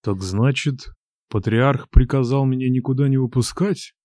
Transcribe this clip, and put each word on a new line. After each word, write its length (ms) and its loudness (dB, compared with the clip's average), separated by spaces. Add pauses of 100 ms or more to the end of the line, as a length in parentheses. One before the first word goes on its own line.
Так 200 -4
значит, 640 -2 (420)
патриарх 640 0
приказал 540 4
меня 240 -2
никуда 380 0
не 100 2
выпускать? 760 -2 (120)